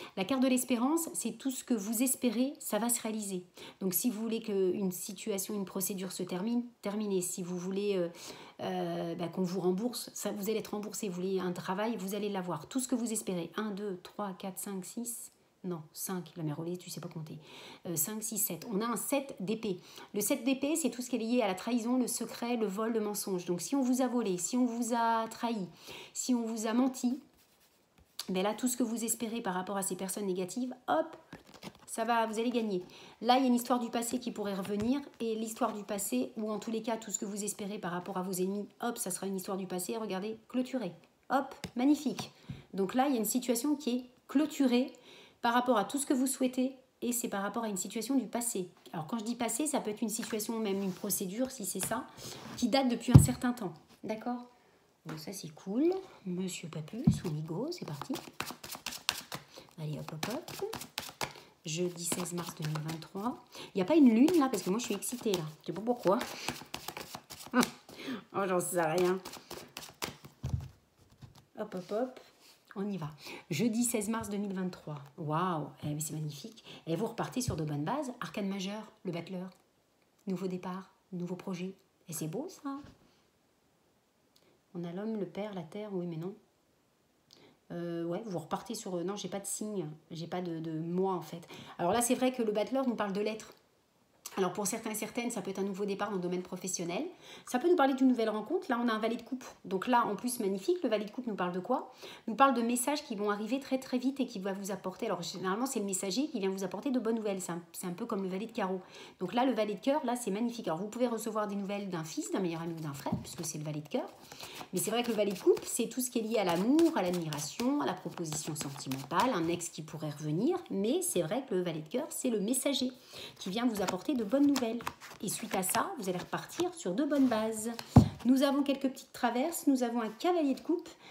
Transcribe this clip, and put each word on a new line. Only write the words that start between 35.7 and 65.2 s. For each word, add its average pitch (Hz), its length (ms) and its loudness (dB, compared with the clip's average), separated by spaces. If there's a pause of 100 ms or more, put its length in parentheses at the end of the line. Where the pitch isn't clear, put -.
du 208 100 -6
passé, 214 540 -2
ou 214 120 -2
en 214 120 -2
tous 226 100 -6
les 220 120 -2
cas, 220 140 0
tout 220 140 -8
ce 190 80 -4
que 233 60 -4
vous 202 180 -4
espérez 208 360 -4
par 180 120 -4
rapport 185 280 -4
à 185 40 0
vos 190 80 -2
ennemis, 190 380 0 (120)
hop, 233 160 -2
ça - 140 -4
sera 185 160 -4
une 196 80 -2
histoire 190 220 -4
du 190 100 -4
passé, 185 300 -4
regardez, 214 500 -4
clôturée. 247 460 -2 (380)
Hop, 269 220 2 (220)
magnifique. 254 560 2 (440)
Donc 190 200 2
là, 262 140 6
il 277 60 4
y - 20 2
a - 20 2
une 214 60 2
situation 254 500 2
qui 277 160 0
est 247 200 -2 (180)
clôturée 269 640 4 (480)
par 240 120 4
rapport 247 240 6
à 202 80 4
tout 277 140 -2
ce - 80 0
que 302 80 4
vous 262 140 4
souhaitez, 262 480 0 (260)
et 233 80 0
c'est 240 180 -2
par 196 140 -2
rapport 208 220 -2
à 220 40 -2
une 202 80 -2
situation 220 380 -2
du 233 120 4
passé. 208 440 -2 (220)
Alors, 156 160 -6
quand 233 100 -2
je 208 60 -4
dis 233 100 -2
passé, 240 320 0
ça 262 140 2
peut 214 100 -2
être 208 100 -4
une 226 80 2
situation, 220 520 -4
même 196 200 0
une 190 120 0
procédure, 208 580 -2
si 202 160 -8
c'est 190 180 -2
ça, 233 220 -2 (500)
qui 240 120 2
date 262 200 6
depuis 240 240 0
un - 80 12
certain 247 320 2
temps. 190 200 -4 (320)
D'accord ? 240 420 -4 (580)
Bon, 156 140 -10
ça, 196 140 -10
c'est 160 200 -12
cool. 254 400 2 (340)
Monsieur 180 420 -2
Papus, 165 560 2
ou 185 60 -2
Nigo, 160 420 -4
c'est - 120 -8
parti. 156 300 -6 (1700)
Allez, 151 160 -4
hop, - 140 -10
hop, 202 400 -4 (100)
hop. 440 140 -4 (880)
Jeudi 170 380 -2
seize 175 300 -2
mars 170 200 -4
deux 151 140 -4
mille 156 100 -2 (100)
vingt-trois. 190 540 -6 (320)
Il 196 40 2
n'y 190 40 4
a - 20 4
pas 302 120 6
une 262 180 12
lune, 320 240 10
là, 269 100 6
parce 214 140 0
que 180 80 0
moi, 208 80 4
je 240 60 -4
suis 208 100 0
excitée, 214 380 -2